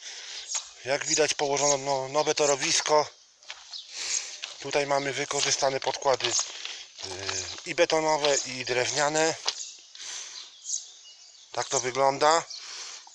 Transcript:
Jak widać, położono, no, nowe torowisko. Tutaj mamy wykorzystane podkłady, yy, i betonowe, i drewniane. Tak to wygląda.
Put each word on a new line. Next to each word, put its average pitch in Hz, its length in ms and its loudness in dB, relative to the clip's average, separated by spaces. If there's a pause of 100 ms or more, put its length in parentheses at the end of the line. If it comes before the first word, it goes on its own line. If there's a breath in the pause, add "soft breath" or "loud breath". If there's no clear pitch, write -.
(840 loud breath)
Jak 143 220 -2
widać, 156 280 2
położono, 143 440 2
no, 135 300 0
nowe 147 260 2
torowisko. 151 720 4 (1500 loud breath)
Tutaj 143 260 0
mamy 139 260 2
wykorzystane 139 680 0
podkłady, 135 460 2
yy, 117 80 0 (1300 loud breath)
i 170 80 -6
betonowe, 156 640 4
i 127 280 -4
drewniane. 143 720 2 (2250 loud breath)
Tak 123 160 -4
to 139 120 0
wygląda. 135 600 4 (720 loud breath)